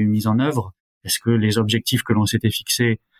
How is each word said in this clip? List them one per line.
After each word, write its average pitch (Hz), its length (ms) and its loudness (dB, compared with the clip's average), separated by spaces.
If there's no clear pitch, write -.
mis 107 220 0
en 110 140 2
œuvre ? 131 340 -2
Est-ce - 140 -4
que 117 120 -2
les 107 280 2
objectifs 113 440 0
que - 100 0
l'on 107 140 2
s'était 110 240 0
fixés - 500 -2